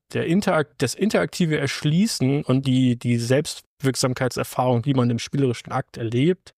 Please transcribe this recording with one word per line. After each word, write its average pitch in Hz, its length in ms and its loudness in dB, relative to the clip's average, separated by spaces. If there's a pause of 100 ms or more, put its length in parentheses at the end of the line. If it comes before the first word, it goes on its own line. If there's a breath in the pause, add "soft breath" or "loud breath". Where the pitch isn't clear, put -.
(120)
der 120 140 -2
Interakt-, 170 560 0
das 123 120 -2
interaktive 170 640 0
Erschließen 147 880 0
und 135 220 0
die, 127 320 2
die 120 200 0
Selbstwirksamkeitserfahrung, 127 1600 -2
die 139 120 0
man 120 160 2
im 117 80 -2
spielerischen - 540 -4
Akt - 260 -6
erlebt, 127 580 -2